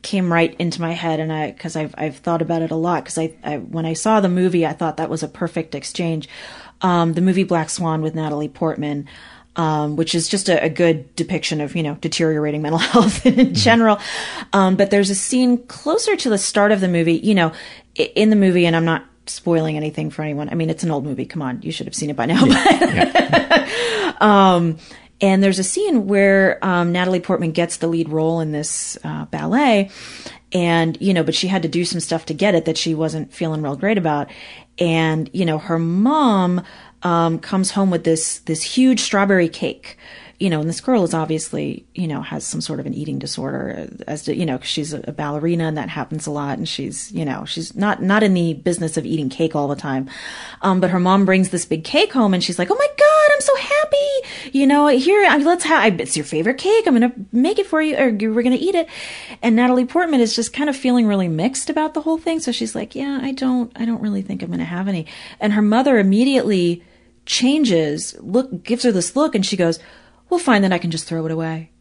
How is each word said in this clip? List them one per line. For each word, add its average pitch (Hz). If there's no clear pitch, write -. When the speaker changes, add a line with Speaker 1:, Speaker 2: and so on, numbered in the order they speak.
Speaker 1:
came 185
right 165
into 175
my 165
head, 165
and 160
I, 156
'cause -
I've, 156
I've 147
thought 170
about 165
it 160
a 160
lot, 165
'cause -
I, 160
I, 151
when 160
I 160
saw 214
the 196
movie, 180
I 147
thought 160
that 160
was 160
a 151
perfect 160
exchange. 160
Um, 170
the 170
movie 185
Black 165
Swan 160
with 156
Natalie 151
Portman, 147
um, 151
which 160
is 165
just 196
a, 170
a 165
good 160
depiction 170
of, 147
you 165
know, 147
deteriorating 151
mental 156
<laughs> -
health 214
in 240
Speaker 2:
Mm-hmm. 240
Speaker 1:
general. 220
Um, 190
but 196
there's 202
a 196
scene 247
closer 370
to 277
the 208
start 208
of 196
the 185
movie, 170
you 208
know, 165
i-, -
in 214
the 214
movie, 180
and 165
I'm 165
not 165
spoiling 160
anything 156
for 156
anyone. 147
I -
mean, 165
it's 160
an 165
old 143
movie. 131
Come -
on. 127
You 156
should -
have 139
seen 151
it 147
by 117
now. 190
Speaker 2:
Yeah. -
Speaker 1:
But 311
<laughs> -
Speaker 2:
Yeah. 440
Speaker 1:
um, 185
and 190
there's 190
a 185
scene 311
where, 196
um, 175
Natalie 180
Portman 175
gets 170
the 170
lead 165
role 160
in 156
this, -
uh, 151
ballet, 196
and, 170
you 190
know, 170
but 160
she 185
had 190
to 160
do 170
some 170
stuff 165
to 156
get 190
it 160
that 160
she 165
wasn't 156
feeling 156
real 143
great 202
about. 151
And, 160
you 185
know, 156
her 165
mom, 190
um, 165
comes 190
home 196
with 165
this, 160
this 160
huge 254
strawberry 196
cake, -
you 196
know, 156
and 156
this 165
girl 233
is 165
obviously, 156
you 180
know, 147
has -
some 160
sort 156
of -
an -
eating 147
disorder 135
as 151
to, -
you 180
know, 135
'cause -
she's 156
a, 147
a 147
ballerina 151
and 156
that 139
happens 156
a 156
lot. 143
And 165
she's, -
you 170
know, 131
she's -
not, 202
not 202
in 190
the 170
business 165
of 160
eating 156
cake 160
all 143
the 143
time. 135
Um, 185
but 180
her 185
mom 190
brings 190
this 170
big 160
cake 403
home 214
and 180
she's -
like, 180
"Oh 415
my 571
God, 605
I'm 571
so 539
happy. 571
You 277
know, 294
here, 330
I, 285
let's 339
have, 311
I, 202
it's -
your 147
favorite 180
cake. 440
I'm 285
gonna 247
make 294
it 392
for 311
you, 311
or 262
we're 220
gonna 254
eat 381
it." 339
And 226
Natalie 247
Portman 320
is 226
just 233
kind 294
of 269
feeling 247
really 196
mixed 180
about 311
the 311
whole 320
thing. 320
So 254
she's 233
like, 220
"Yeah, 277
I 269
don't, 254
I 233
don't 226
really 202
think 196
I'm 175
gonna 175
have 180
any." 170
And 208
her 214
mother 233
immediately 196
changes, 196
look, 247
gives 240
her 240
this 180
look, 302
and 196
she 196
goes, 170
"Well, 359
fine, 226
then 190
I 170
can 170
just 160
throw 165
it 160
away." 160